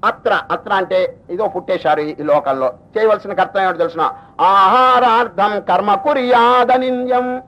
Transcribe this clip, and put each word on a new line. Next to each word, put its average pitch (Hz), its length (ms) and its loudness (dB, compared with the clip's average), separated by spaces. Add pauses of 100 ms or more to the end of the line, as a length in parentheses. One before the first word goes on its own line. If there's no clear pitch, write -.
అత్ర, 214 340 -2 (120)
అత్ర 190 220 -6
అంటే 185 440 -2 (120)
ఇదో 202 180 -4
పుట్టేశారు 170 520 -4
ఈ, 151 200 -6
ఈ 151 40 -10
లోకంలో. 139 500 0 (240)
చేయవలసిన 208 360 0
కర్తవ్యం 190 300 0
ఏమిటో 180 140 -2
తెలుసునా? 165 360 -2 (280)
"ఆహారార్థం 208 1160 2
కర్మ 196 360 0
కుర్యాదనింద్యం." 247 1500 0